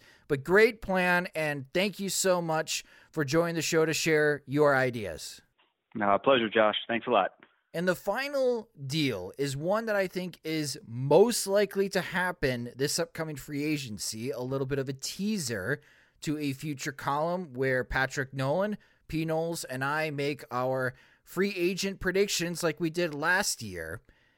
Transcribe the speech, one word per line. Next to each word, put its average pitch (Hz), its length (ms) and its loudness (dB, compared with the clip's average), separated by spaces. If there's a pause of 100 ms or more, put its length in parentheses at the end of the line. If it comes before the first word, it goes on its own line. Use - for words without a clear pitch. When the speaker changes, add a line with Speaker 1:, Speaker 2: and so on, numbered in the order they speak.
(300)
Speaker 1:
But 139 160 -2
great 214 360 6
plan, 180 540 2
and 147 380 -4
thank 185 260 0
you 196 80 -4
so 180 340 2
much 160 440 -2 (260)
for 156 140 0
joining 165 300 2
the 160 60 -2
show 160 240 4
to 156 80 2
share 151 540 2
your 143 260 6
ideas. 120 680 -2 (520)
Speaker 2:
No, 101 240 2
pleasure, 120 320 4
Josh. 107 280 4 (100)
Thanks 117 200 -4
a 127 40 0
lot. 98 200 4 (420)
Speaker 1:
And 175 140 -2
the 180 80 2
final 247 760 -2 (160)
deal 127 520 -2
is 135 180 -2
one 190 300 -2
that 214 100 -2
I 196 120 2
think 180 360 -8
is 156 420 -4
most 151 640 4
likely 196 420 2
to 190 120 -2
happen 147 760 -2
this 139 240 0
upcoming 160 380 -6
free 143 260 -6
agency, 127 640 -4
a 123 120 -6
little 135 260 -2
bit 135 120 -2
of 131 100 -4
a 139 40 -4
teaser 135 840 -4 (420)
to 151 160 -2
a 147 160 -2
future 147 380 -8
column 156 600 -2
where 131 300 0
Patrick 131 500 -2
Nolan, 170 440 -2 (300)
P 160 180 -4
Knowles, 160 380 -2
and 131 220 -6
I 156 240 -2
make 143 420 -4
our 127 440 -2 (280)
free 196 320 -2
agent 185 440 -2
predictions 180 640 0
like 160 180 0
we 170 100 0
did 165 240 -2
last 175 480 0
year. 87 400 -8 (360)